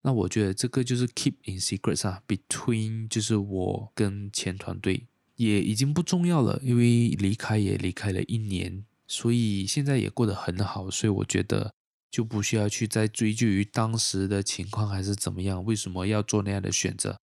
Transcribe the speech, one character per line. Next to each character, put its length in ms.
那 80
我 160
觉 160
得 80
这 140
个 160
就 140
是 100
keep 280
in 160
secrets 480
啊， 180
between 800
就 140
是 160
我 580
跟 380
前 260
团 220
队 260
也 260
已 140
经 180
不 80
重 240
要 160
了， 180
因 160
为 340
离 260
开 200
也 200
离 160
开 180
了 140
一 120
年， 480
所 260
以 320
现 220
在 120
也 120
过 160
得 80
很 240
好， 320
所 160
以 40
我 140
觉 200
得 280
就 140
不 180
需 140
要 120
去 200
再 180
追 260
究 140
于 180
当 320
时 300
的 160
情 260
况 200
还 120
是 140
怎 180
么 100
样， 220
为 120
什 120
么 180
要 140
做 220
那 80
样 100
的 120
选 240
择 260